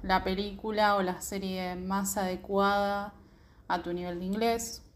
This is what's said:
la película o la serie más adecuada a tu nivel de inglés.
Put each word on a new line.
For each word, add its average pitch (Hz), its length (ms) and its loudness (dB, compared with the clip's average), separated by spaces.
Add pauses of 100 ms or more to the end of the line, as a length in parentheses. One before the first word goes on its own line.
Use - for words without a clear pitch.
la 185 200 4
película 202 720 2
o 196 40 4
la 185 180 0
serie 185 560 -4
más 190 400 -2
adecuada 202 1000 0 (520)
a 175 140 0
tu 175 100 -6
nivel 175 280 -4
de 185 60 -6
inglés. 226 580 -2 (120)